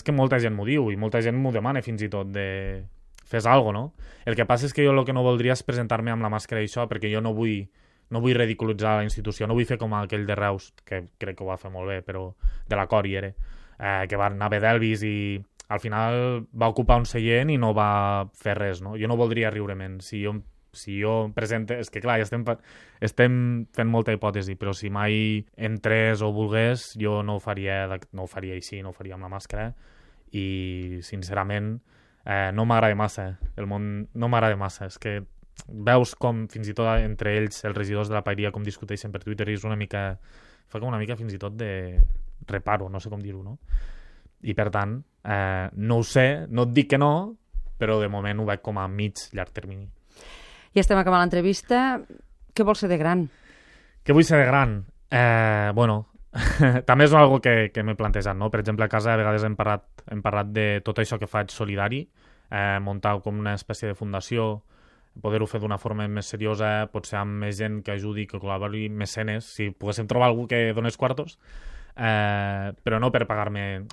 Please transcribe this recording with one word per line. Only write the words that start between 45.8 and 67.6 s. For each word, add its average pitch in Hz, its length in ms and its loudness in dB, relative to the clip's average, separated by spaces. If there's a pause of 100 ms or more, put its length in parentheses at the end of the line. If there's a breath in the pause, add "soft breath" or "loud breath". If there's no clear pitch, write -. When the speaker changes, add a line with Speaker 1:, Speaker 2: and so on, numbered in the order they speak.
Speaker 1:
ho 117 80 2
sé, 139 480 2
no 120 140 2
et 120 80 -2
dic 143 160 4
que 139 100 4
no, 170 340 0 (460)
però 110 160 2
de 104 100 0
moment 101 320 -4
ho 107 60 -2
veig 101 160 -2
com 104 160 -6
a 95 100 -4
mig 101 300 -4 (160)
llarg 95 160 -6
termini. 98 380 -12 (880 loud breath)
Speaker 2:
Ja 196 80 6
estem 202 160 6
acabant 185 240 6
l'entrevista. 202 760 2 (540)
Què 220 120 4
vols 208 180 4
ser 196 60 2
de 175 80 4
gran? 165 300 2 (800 soft breath)
Speaker 1:
Què 143 80 6
vull 156 120 10
ser 156 140 6
de 139 80 6
gran? 127 300 4 (320)
Eh, 110 640 4
bueno, 110 240 4 (340)
<laughs> 127 560 4
també 135 180 10
és 143 60 8
algo 139 280 10
que, 113 320 4
que 110 100 0
m'he 107 120 0
plantejat, 101 420 0
no? 107 140 0
Per 107 100 0
exemple, 107 240 0
a 104 60 0
casa 110 220 4
a 110 60 4
vegades 107 240 2
hem 107 120 0
parlat, 104 300 0 (260)
hem 107 100 -6
parlat 104 320 0
de 107 140 2 (160)
tot 107 160 -2
això 110 200 0
que 104 80 -6
faig 104 240 -2
solidari, 104 520 -2 (460 soft breath)
eh, 101 300 0
muntar 101 420 -2
com 104 180 -6
una 104 160 -2
espècie 107 340 -8
de 98 60 -6
fundació, 107 680 -4 (540 soft breath)
poder-ho 107 340 -2
fer 113 100 -4
d'una 104 220 -2
forma 107 260 -4
més 104 220 -4
seriosa, 107 640 0
potser 107 240 -6
amb 104 240 -4
més 104 160 -4
gent 107 240 -4